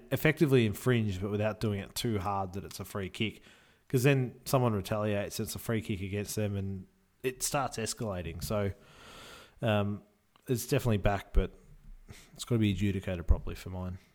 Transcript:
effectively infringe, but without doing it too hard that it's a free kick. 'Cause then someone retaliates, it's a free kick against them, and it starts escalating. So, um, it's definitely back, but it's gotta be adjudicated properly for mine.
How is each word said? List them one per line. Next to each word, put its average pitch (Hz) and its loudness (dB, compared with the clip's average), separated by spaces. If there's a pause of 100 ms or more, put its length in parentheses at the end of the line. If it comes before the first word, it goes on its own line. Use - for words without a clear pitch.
(120)
effectively 135 4
infringe, 107 2
but 101 -2
without 104 0
doing 104 0
it - -12
too 113 0
hard 98 -2
that 95 -8
it's - -14
a 101 -8
free 95 -6
kick. - -4 (480)
'Cause 127 2
then 131 4 (100)
someone 123 4
retaliates, 104 -2
it's 107 -6
a 104 -10
free 113 -2
kick 101 -4
against 98 -4
them, 101 0
and 98 -4 (380)
it 127 -4
starts 131 -2
escalating. 90 -4
So, 104 2 (920)
um, 104 2 (440)
it's 120 -2
definitely 120 2
back, 98 0
but 95 4 (800)
it's - -12
gotta 117 0
be 107 6
adjudicated 92 -2
properly 85 2
for - -12
mine. 90 -6 (160)